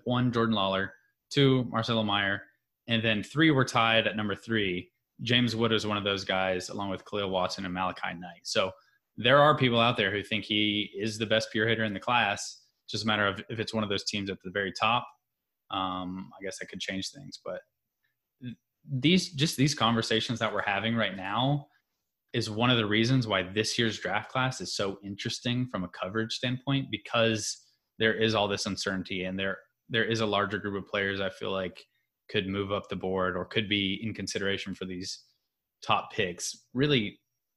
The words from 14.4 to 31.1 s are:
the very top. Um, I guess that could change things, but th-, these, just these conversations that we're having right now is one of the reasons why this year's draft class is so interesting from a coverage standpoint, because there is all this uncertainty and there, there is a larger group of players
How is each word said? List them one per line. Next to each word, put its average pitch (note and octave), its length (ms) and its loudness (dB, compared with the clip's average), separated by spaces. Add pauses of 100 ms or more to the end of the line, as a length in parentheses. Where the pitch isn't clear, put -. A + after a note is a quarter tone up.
the F#2 80 -12
very G2 220 -2
top. A#2 340 0 (640)
Um, F#2 640 -6
I G2 60 -16
guess F#2+ 160 -10
that F#2 80 -12
could F#2+ 140 -12
change F#2+ 300 -6
things, F#2+ 320 -18
but F2+ 160 -8 (800)
th-, B2 140 -12 (360)
these, D#3 400 4
just D3 240 0
these C#3+ 180 4
conversations A2+ 640 2
that G#2+ 140 0
we're G2 80 -2
having G#2 340 0
right G2+ 200 0
now A#2+ 520 0 (640)
is A2 160 0
one A2 200 2
of B2 80 6
the A2 80 2
reasons A2+ 420 4
why F#2+ 160 2
this G#2 360 -2
year's A2 200 0
draft G2 300 -4
class C3 320 -2
is - 140 -8
so G2 280 -2
interesting A#2+ 640 -4
from G2 160 -6
a F2 60 -6
coverage A2 440 -6
standpoint, C3+ 580 -2
because A2+ 720 0 (360)
there A2 160 4
is A2+ 220 2
all G#2 120 4
this G2 180 -2
uncertainty F#2+ 580 -4
and F#2 160 -4
there, F#2+ 200 -4 (300)
there A2+ 140 2
is A2+ 160 0
a A2+ 60 0
larger G2+ 320 0
group G2+ 180 -6
of F#2+ 140 -8
players G2 320 0